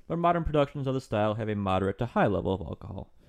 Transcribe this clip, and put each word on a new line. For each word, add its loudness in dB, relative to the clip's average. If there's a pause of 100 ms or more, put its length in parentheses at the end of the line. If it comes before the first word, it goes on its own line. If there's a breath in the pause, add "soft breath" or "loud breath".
but -4
modern 2
productions 2
of 0
the -2
style 0
have -4
a -2
moderate 0
to -2
high 2
level 0
of -4
alcohol. -10 (160)